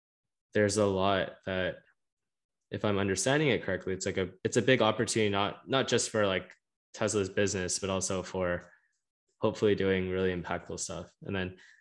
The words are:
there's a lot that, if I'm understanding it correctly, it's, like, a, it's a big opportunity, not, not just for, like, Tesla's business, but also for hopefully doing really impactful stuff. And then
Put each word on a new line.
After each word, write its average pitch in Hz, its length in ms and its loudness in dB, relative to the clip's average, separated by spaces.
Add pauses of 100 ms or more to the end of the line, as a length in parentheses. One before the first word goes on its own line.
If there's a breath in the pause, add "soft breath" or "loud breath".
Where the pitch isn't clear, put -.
(540)
there's 104 220 4
a 104 100 4
lot 95 440 2 (160)
that, 92 300 -2 (920)
if - 140 -6
I'm 104 140 2
understanding 131 500 2
it 104 140 2
correctly, 95 300 -4
it's, 92 140 -6
like, 95 120 -4
a, 92 120 -2 (140)
it's 110 120 0
a 117 60 2
big 120 200 4
opportunity, 110 480 2
not, 98 380 -2
not 127 200 0
just 117 220 0
for, 107 160 2
like, 92 240 -2 (420)
Tesla's 101 360 0
business, 92 500 -2
but 95 120 -4
also 95 320 -2
for 87 480 -4 (680 soft breath)
hopefully 107 360 2
doing 92 360 0
really 92 240 0
impactful 87 440 -6
stuff. 85 280 -8 (180)
And 101 100 -6
then 92 200 -4 (260 soft breath)